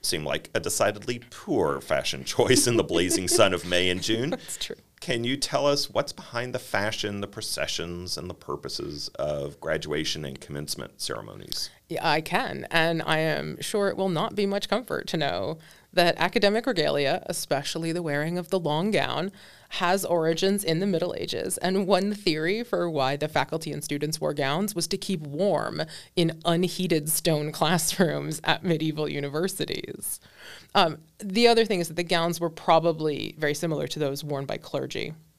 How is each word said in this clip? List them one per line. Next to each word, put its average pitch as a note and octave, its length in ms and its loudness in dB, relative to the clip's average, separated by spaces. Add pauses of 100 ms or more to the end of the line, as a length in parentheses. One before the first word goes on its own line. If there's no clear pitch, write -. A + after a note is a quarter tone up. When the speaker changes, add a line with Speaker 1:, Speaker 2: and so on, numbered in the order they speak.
Speaker 1:
seem D#2 240 -4
like D2 300 -4
a A2 60 0
decidedly G#2+ 600 -2 (100)
poor D#2+ 520 0
fashion C#2 420 -2
<laughs> - 0 -
choice G2 420 4
in A#2 120 4
the F#2 60 4
blazing F2+ 440 2
sun G#2 240 6
of E2+ 140 -2
May F2+ 240 4
and F2+ 120 0
June. A2+ 280 0
Speaker 2:
<laughs> - 0 -
That's - 260 -8
true. - 200 -8 (240)
Speaker 1:
Can A#2+ 240 -2
you B2+ 120 0
tell C#3+ 300 0
us C#3+ 240 2
what's - 220 -2
behind A#2+ 420 -8
the B2 40 -2
fashion, G2+ 640 -2
the G2+ 80 -6
processions, F2 880 -4
and E2 140 -8
the - 40 -8
purposes - 840 -8
of D2 440 -4
graduation D2+ 640 -2
and C2+ 160 -10
commencement C#2+ 600 -10
ceremonies? G#1 680 -8 (180)
Speaker 2:
Yeah, E3+ 200 -2
I D#3 140 2
can, F3 480 -4
and E3 340 2
I D#3 140 2
am D#3 420 -2
sure G3+ 280 0
it - 80 -2
will F#3+ 120 0
not F3+ 260 -2
be G3 120 0
much G3 220 -2
comfort - 400 -2
to - 80 -2
know C#3 420 -2 (340)
that F3 260 4
academic G3+ 480 2
regalia, D3 600 2
especially E3 680 -2
the F3 100 -2
wearing D#3 360 -2
of F3 120 -6
the F#3+ 80 2
long E3 320 2
gown, F3 420 0 (380)
has F#3 340 2
origins E3+ 580 2
in D#3+ 160 2
the F#3+ 80 0
Middle F#3 320 0
Ages, - 400 -4
and F#3+ 280 2
one F#3+ 280 4
theory F#3 480 0
for F3 260 0
why C#3+ 280 2
the D3+ 120 -2
faculty D#3 440 0
and D3 100 -6
students D3+ 380 -4
wore D3+ 140 0
gowns D3 400 0
was E3+ 140 -2
to G3+ 80 -2
keep F#3+ 240 -2
warm D#3 640 0 (320)
in D#3+ 300 2
unheated E3+ 640 2
stone D3+ 440 0
<laughs> - 0 -
classrooms D#3 920 2
at - 200 2
medieval D#3 440 0
universities. D3 1120 -4 (540)
Um, E3+ 240 4 (200)
the G#3+ 300 6
other A3+ 160 8
thing G3 160 2
is E3 80 0
that D#3+ 80 -8
the F3 80 0
gowns E3+ 360 2
were E3+ 100 0
probably D#3+ 880 2
very D3+ 160 0
similar D3+ 340 -2
to - 100 -6
those C#3+ 240 -2
worn C#3+ 220 -4
by - 140 -6
clergy - 560 -6 (240)